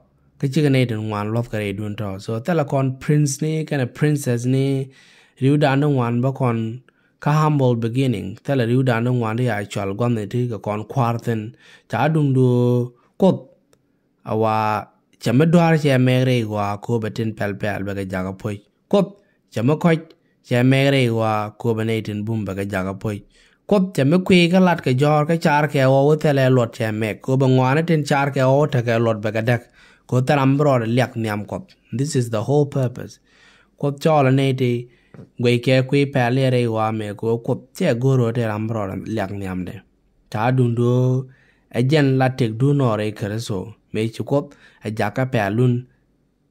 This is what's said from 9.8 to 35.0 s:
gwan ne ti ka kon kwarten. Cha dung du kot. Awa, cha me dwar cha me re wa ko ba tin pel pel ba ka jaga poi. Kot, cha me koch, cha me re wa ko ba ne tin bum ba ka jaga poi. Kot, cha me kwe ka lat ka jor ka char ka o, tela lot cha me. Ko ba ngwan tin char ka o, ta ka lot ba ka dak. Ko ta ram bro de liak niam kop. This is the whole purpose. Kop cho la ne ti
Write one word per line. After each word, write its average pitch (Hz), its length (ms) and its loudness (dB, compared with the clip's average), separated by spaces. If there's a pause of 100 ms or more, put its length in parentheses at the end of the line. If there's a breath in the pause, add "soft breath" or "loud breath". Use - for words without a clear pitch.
gwan 120 180 0
ne 107 120 -4
ti 123 220 -4
ka 107 100 -8
kon 104 260 -6
kwarten. 117 680 -4 (340 loud breath)
Cha 120 200 0
dung 147 260 2
du 123 580 2 (240 soft breath)
kot. 175 360 0 (760)
Awa, 110 600 0 (320)
cha 113 120 -2
me 143 140 4
dwar 165 320 4
cha 139 200 2
me 127 260 2
re 123 200 2
wa 104 340 -4
ko 117 200 -2
ba 107 120 -4
tin 110 240 -4
pel 104 200 -4
pel 98 300 -4
ba 98 100 -6
ka 98 100 -6
jaga 92 320 -6
poi. 101 220 -8 (300)
Kot, 196 320 0 (300 soft breath)
cha - 120 -4
me 147 140 2
koch, 160 380 0 (280)
cha 123 200 0
me 135 280 4
re 131 200 2
wa 110 400 -2
ko 117 240 -2
ba 110 100 -4
ne 113 160 -2
tin 104 240 -6
bum 110 200 -4
ba 95 100 -8
ka 98 80 -6
jaga 98 360 -6
poi. 101 240 -8 (460 soft breath)
Kot, 190 260 2
cha 135 100 0
me 165 140 4
kwe 180 320 4
ka 180 100 4
lat 185 220 2
ka - 100 0
jor 147 340 2
ka 170 100 0
char 151 320 2
ka 139 220 0
o, 139 260 4
tela 139 320 2
lot 120 240 2
cha 110 180 -4
me. 107 240 -2
Ko 131 220 -2
ba 135 100 2
ngwan 131 400 2
tin 160 160 2
char 139 280 0
ka 131 180 2
o, 143 180 4
ta 131 140 0
ka 117 160 0
lot 113 240 0
ba 107 100 -4
ka 110 120 -4
dak. 117 280 -2 (360 soft breath)
Ko 127 140 0
ta 135 160 0
ram 135 220 4
bro 143 200 2
de 113 80 -2
liak 117 300 0
niam 107 300 -4
kop. - 240 -10 (220)
This 139 220 -4
is 120 160 0
the 107 120 -2
whole 139 240 2
purpose. 117 540 -6 (600 soft breath)
Kop 143 200 -4
cho 156 220 4
la 131 80 4
ne 135 220 2
ti 123 360 -2 (520 soft breath)